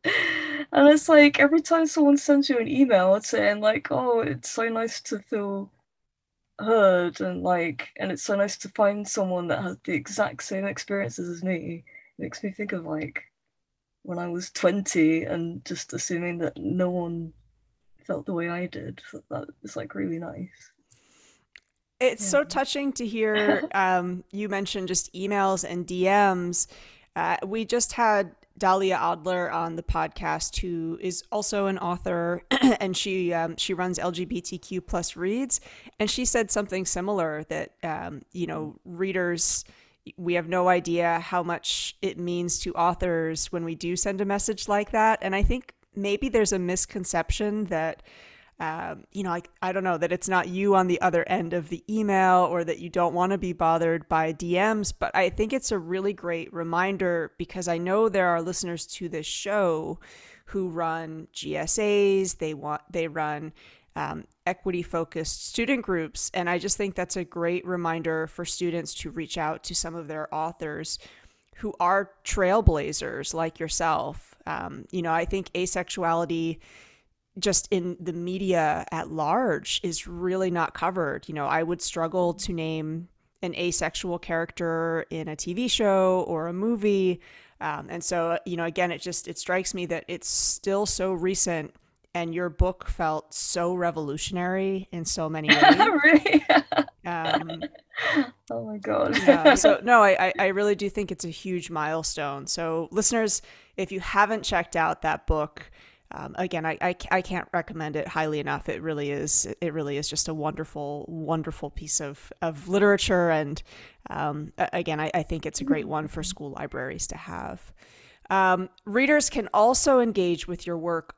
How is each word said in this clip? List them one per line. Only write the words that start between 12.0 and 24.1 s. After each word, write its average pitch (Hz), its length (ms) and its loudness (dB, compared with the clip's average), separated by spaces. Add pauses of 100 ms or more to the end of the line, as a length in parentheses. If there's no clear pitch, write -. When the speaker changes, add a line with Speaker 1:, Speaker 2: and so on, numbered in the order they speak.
Speaker 1:
it - 40 -12
makes - 200 -10
me 202 80 -4
think 208 220 -8
of, 175 140 -6
like, 156 380 -6 (800)
when 175 160 -8
I 175 100 -6
was 180 220 -6
twenty 170 760 2
and 170 400 -6
just - 280 -8
assuming 175 460 -4
that 165 180 -4
no 180 340 0
one 170 420 -4 (720)
felt 165 200 -6
the 190 80 -4
way 170 140 -2
I 175 180 -4
did. - 440 -12
So - 200 -16
that - 180 -8 (140)
is, - 140 -14
like, - 180 -10
really 185 240 -4
nice. - 540 -12 (1300)
Speaker 2:
It's 233 240 2
so 240 160 4
Speaker 1:
Yeah. 302 40 2
Speaker 2:
touching 277 480 -2
to 240 140 -4
hear, 214 640 2
Speaker 1:
<laughs> - 60 -6
Speaker 2:
um, 180 560 2